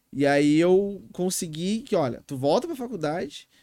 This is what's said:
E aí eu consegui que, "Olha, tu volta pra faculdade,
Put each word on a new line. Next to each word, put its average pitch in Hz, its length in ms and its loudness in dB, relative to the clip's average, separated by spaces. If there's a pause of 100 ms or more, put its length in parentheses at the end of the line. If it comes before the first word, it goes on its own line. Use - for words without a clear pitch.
(140)
E 139 120 0
aí 147 320 4
eu 185 540 2
consegui 180 720 -4
que, - 140 -4
"Olha, 139 300 -2
tu 139 120 -10
volta 143 300 0
pra 330 100 -8
faculdade, 208 720 -8 (160)